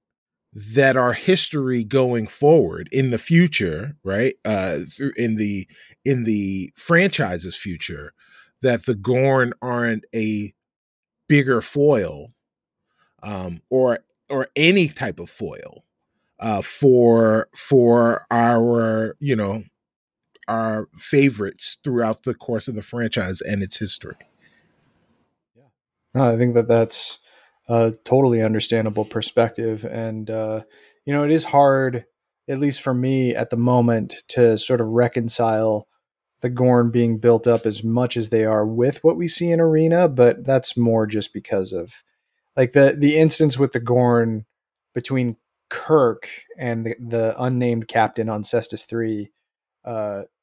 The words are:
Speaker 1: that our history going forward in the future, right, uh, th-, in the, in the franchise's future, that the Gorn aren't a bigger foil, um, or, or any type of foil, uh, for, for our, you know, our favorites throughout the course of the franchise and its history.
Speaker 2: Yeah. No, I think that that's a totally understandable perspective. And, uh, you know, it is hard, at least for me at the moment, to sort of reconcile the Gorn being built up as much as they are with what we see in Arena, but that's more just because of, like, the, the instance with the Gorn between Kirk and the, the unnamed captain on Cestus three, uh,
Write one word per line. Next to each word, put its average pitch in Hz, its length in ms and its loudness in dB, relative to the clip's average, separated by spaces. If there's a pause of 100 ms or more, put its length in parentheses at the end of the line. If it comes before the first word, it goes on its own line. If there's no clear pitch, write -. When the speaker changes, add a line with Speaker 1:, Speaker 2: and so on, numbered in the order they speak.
(540)
Speaker 1:
that 120 420 0
our 123 180 2
history 131 720 -2
going 120 440 0
forward 143 640 2
in 131 180 0
the 120 80 -2
future, 147 840 0
right, 104 320 -2 (100)
uh, 95 340 -2 (180)
th-, 139 180 -6
in 113 220 -2
the, 104 300 -6 (360)
in 127 220 0
the 98 500 -4
franchise's 113 800 -2
future, 80 580 -12 (480)
that 123 240 0
the 123 100 -2
Gorn 127 640 0
aren't 120 520 -4
a 107 400 -4 (760)
bigger 135 340 2
foil, 107 720 -2 (880)
um, 92 480 -10
or, 127 300 2 (300)
or 135 260 -4
any 170 320 4
type 104 320 -8
of 87 100 -14
foil, - 540 -14 (560)
uh, 107 220 -2
for, 117 960 4
for 117 760 4
our, 117 880 2
you 139 160 -2
know, 107 280 -4 (840)
our 110 480 -4
favorites 123 880 -2
throughout 117 400 -4
the 123 120 -6
course - 320 -8
of 120 80 -10
the 107 60 -10
franchise 107 600 -6
and 101 220 -6
its 95 140 -8
history. - 380 -10 (1400)
Speaker 2:
Yeah. 123 80 -20 (500)
No, 127 180 2
I 113 60 0
think 120 160 2
that 117 140 4
that's 117 520 0 (480)
a 113 360 2
totally 123 400 2
understandable 110 640 -2
perspective. 113 800 -2
And, 113 440 -10
uh, 110 320 -6 (420)
you 143 80 -6
know, 147 120 0
it 147 80 0
is 160 140 2
hard, 135 600 2 (420)
at 135 120 -6
least 143 200 0
for 135 140 -2
me 127 400 0
at 117 160 -6
the 117 80 -4
moment, 120 720 2
to 117 320 4
sort 123 220 -2
of 110 80 -4
reconcile 113 960 0 (540)
the 123 100 -2
Gorn 123 400 4
being 117 260 2
built 117 300 2
up 117 180 2
as 104 180 -4
much 120 340 -2
as 107 120 -6
they 110 160 0
are 107 220 0
with 120 360 -2
what 170 140 4
we 175 100 -4
see 170 220 -2
in 165 100 2
Arena, 165 480 4
but 123 380 2
that's 131 320 -2
more 113 300 2
just 104 260 -6
because 98 400 -6
of, 85 300 -10 (520)
like, 127 180 0
the, 139 220 6
the 147 220 2
instance 156 400 2
with 135 140 0
the 123 80 -4
Gorn 117 640 0 (480)
between 123 440 -4 (320)
Kirk 135 600 0 (280)
and 117 280 -6
the, 113 140 -6
the 117 420 -2
unnamed 123 460 -2
captain 110 420 -2
on 107 140 -6
Cestus - 420 -6
three, 110 460 -6 (520)
uh, 107 400 -8 (200)